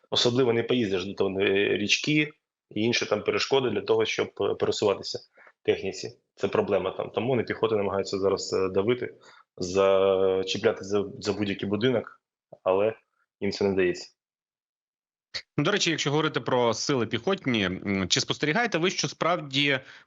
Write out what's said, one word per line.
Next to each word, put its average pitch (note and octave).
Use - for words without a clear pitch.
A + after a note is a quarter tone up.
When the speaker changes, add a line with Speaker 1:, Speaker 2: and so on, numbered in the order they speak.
Speaker 1:
особливо A#2+
не A#2
поїздиш, G2
де G2
там, F#2+
е, G2
річки D3
і G#2
інші A2+
там G#2
перешкоди A#2+
для G#2
того, A2
щоб, -
е, G2+
пересуватися G#2
техніці. -
Це -
проблема G2
там. G#2
Тому A2
вони B2
піхоти A2
намагаються G2
зараз, F#2+
е, F#2+
давити, G2
зачіпляти F#2+
за, G2+
за G#2
будь-який G2+
будинок, G#2+
але G2
їм G2+
це -
не G2
вдається. F2+
Speaker 2:
Ну, D3
до F3
речі, F#3+
якщо D3
говорити D3+
про B2
сили B2
піхотні, A#2+
м, F#2+
чи -
спостерігаєте E3+
ви, F3
що -
справді C#3+